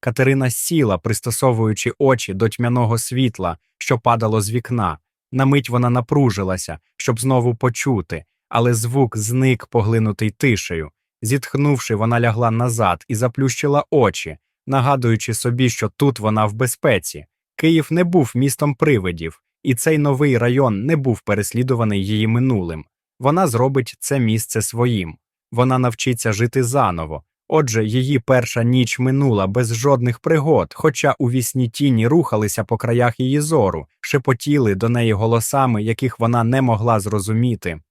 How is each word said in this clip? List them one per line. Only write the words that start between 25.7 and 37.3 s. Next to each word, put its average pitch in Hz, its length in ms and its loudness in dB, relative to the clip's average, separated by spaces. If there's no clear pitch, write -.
навчиться 120 540 -2
жити 117 320 0
заново. 87 580 -2
Отже, 120 360 2
її 131 340 0
перша 120 440 0
ніч 120 360 2
минула 127 480 2
без 113 280 -2
жодних 123 460 0
пригод, 147 540 2
хоча 151 440 0
у 127 120 0
вісні 127 380 -2
тіні 120 400 2
рухалися 113 560 0
по 113 120 -4
краях 120 440 0
її 131 200 0
зору, 107 460 0
шепотіли 135 760 0
до 104 140 -2
неї 117 240 2
голосами, 113 720 0
яких 113 380 -2
вона 117 240 2
не 131 180 2
могла 113 380 2
зрозуміти. 104 800 -2